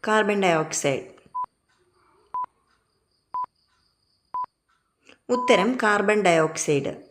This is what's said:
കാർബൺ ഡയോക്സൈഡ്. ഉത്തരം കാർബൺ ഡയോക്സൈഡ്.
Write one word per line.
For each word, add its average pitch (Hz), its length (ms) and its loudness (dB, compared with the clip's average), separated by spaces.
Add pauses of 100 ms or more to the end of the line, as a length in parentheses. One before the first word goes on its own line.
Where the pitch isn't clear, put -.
കാർബൺ 208 360 2
ഡയോക്സൈഡ്. 156 640 0 (4000)
ഉത്തരം 240 480 2
കാർബൺ 208 460 2
ഡയോക്സൈഡ്. 156 720 0 (180)